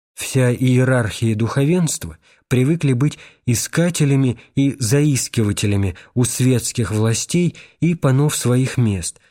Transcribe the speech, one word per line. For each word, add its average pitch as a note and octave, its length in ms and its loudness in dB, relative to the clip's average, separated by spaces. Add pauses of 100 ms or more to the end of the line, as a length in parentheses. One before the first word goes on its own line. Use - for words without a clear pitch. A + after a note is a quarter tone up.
(140)
Вся B2+ 380 0
иерархия B2 840 0
духовенства C#3 840 -2 (280)
привыкли C3+ 460 2
быть C#3 260 0 (280)
искателями C#3 920 0 (160)
и C#3 240 0
заискивателями G#2+ 1160 0 (180)
у B2 100 2
светских A#2+ 680 -2
властей A2+ 640 0 (240)
и E3+ 140 0
панов C#3+ 420 0
своих B2 400 0
мест, G#2 420 -2 (120)